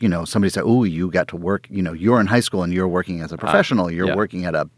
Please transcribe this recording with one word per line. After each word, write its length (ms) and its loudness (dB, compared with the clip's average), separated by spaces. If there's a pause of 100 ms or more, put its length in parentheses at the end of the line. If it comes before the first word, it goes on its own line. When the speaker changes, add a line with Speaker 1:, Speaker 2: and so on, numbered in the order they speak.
Speaker 1:
you 80 2
know, 160 0
somebody 260 0
said, 140 -2
"Ooh, 200 4
you 260 -2
got 180 0
to 80 -10
work, 340 -4
you 120 -4
know, 100 -4
you're 280 2
in 60 2
high 140 2
school 220 -2
and 100 -2
you're 160 0
working 320 -4
as 120 -10
a 20 -10
Speaker 2:
Ah, 40 -10
Speaker 1:
professional. 520 2
You're 180 -2
Speaker 2:
yeah. 80 0
Speaker 1:
working 280 -4
at 100 -2
a 100 0 (140)